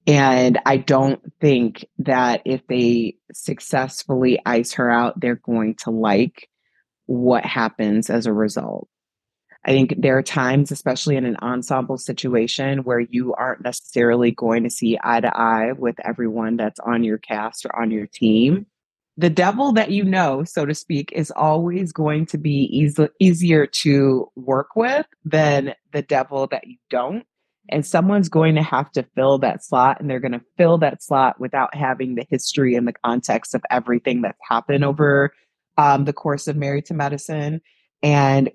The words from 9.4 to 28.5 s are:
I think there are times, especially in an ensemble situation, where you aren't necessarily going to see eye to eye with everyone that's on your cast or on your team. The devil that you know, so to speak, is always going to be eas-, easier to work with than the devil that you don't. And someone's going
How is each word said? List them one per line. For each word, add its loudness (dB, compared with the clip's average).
I -2
think 2
there 2
are 0
times, 0
especially -2
in -2
an -4
ensemble -4
situation, -2
where -2
you -4
aren't -6
necessarily 0
going 0
to -4
see -2
eye 0
to -2
eye 0
with -4
everyone -4
that's -4
on -2
your -2
cast -8
or -6
on -2
your -4
team. 2
The 2
devil 2
that 2
you 0
know, 0
so -4
to -2
speak, -6
is -4
always 0
going -2
to -6
be 0
eas-, 0
easier 4
to 2
work -4
with 0
than 2
the -2
devil -2
that -8
you -20
don't. -4
And -2
someone's 2
going 4